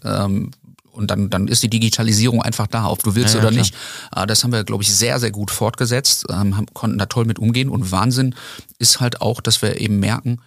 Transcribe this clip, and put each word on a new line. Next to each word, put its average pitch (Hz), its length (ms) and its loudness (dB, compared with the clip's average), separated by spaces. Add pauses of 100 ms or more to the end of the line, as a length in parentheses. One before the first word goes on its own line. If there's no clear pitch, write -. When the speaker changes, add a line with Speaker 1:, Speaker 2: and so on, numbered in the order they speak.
Speaker 1:
Ähm, 98 480 -2 (400)
und 104 180 -4
dann, 101 220 0
dann 95 160 0
ist - 160 2
die 110 80 0
Digitalisierung 113 720 2
einfach 107 240 -2
da, 110 200 -2
ob - 140 -2
du 101 140 2
willst 110 180 4
Speaker 2:
Ja, 110 80 0
ja, 110 60 6
Speaker 1:
oder 110 40 4
Speaker 2:
klar. 117 120 4
Speaker 1:
nicht. - 120 -2 (400)
Äh, 95 120 -2
das 107 160 0
haben 123 100 0
wir, 110 100 0
glaub 104 180 -4
ich, 104 120 0
sehr, - 260 2
sehr 113 120 0
gut 104 180 -4
fortgesetzt, 123 800 0
ähm, 98 260 0
haben, 104 180 -2
konnten 104 260 -2
da 104 80 0
toll 117 180 0
mit 113 140 -2
umgehen. 117 280 2
Und 92 240 -2
Wahnsinn 123 440 2 (420)
ist - 220 0
halt 123 200 -2
auch, 110 220 -2
dass 107 200 2
wir 107 200 0
eben 104 180 2
merken, 117 480 0